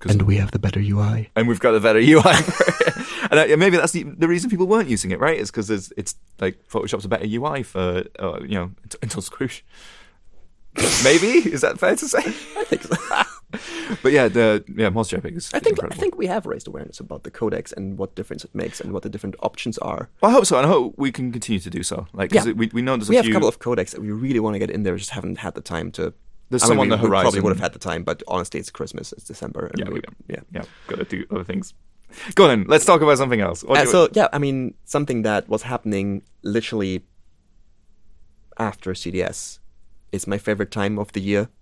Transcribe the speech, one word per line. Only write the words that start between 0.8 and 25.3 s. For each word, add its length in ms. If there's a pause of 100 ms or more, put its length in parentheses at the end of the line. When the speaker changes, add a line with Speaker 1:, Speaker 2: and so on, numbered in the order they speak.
Speaker 2:
U 200
I. 360
Speaker 1:
And 100
we've 140
got 120
the 80
better 200
U 240
I. 180
<laughs> 640 (240)
And, 80
uh, 180
maybe 200
that's 160
the, 100
the 240
reason 240
people 160
weren't 220
using 240
it, 80
right? 180
It's 140
'cause 180
it's, 260
it's 200 (240)
like 180 (100)
Photoshop's 360
a 40
better 180
U 200
I 160
for, 400 (160)
uh, 240
you 160
know, 120 (120)
unt-, 200
until 200
Squoosh. 380 (1400)
Maybe? 460
Is 100
that 180
fair 180
to 120
say? 100
Speaker 2:
I 460
think 180
so. 180
<laughs> 240 (800)
Speaker 1:
But 80
yeah, 160
the, 360 (120)
yeah, 140
Moz 180
J 120
peg 140
is 180
Speaker 2:
I 60
think, 180
Speaker 1:
incredible. 220
Speaker 2:
I 20
think 160
we 120
have 180
raised 220
awareness 320
about 240
the 60
codecs 420
and 260
what 160
difference 300
it 100
makes 260
and 120
what 100
the 60
different 320
options 380
are. 300 (140)
Speaker 1:
Well, 80
I 40
hope 120
so, 100
and 100
I 20
hope 280
we 140
can 220
continue 260
to 120
do 120
so. 300
Like, 180
'cause 160
Speaker 2:
Yeah. 60
Speaker 1:
it, 40
we, 160
we 100
know 140
there's 120
Speaker 2:
We 80
Speaker 1:
a 20
Speaker 2:
have 80
Speaker 1:
few 60
Speaker 2:
a 20
couple 140
of 100
codecs 320
that 100
we 120
really 260
wanna 220
get 100
in 140
there, 80
we 80
just 100
haven't 280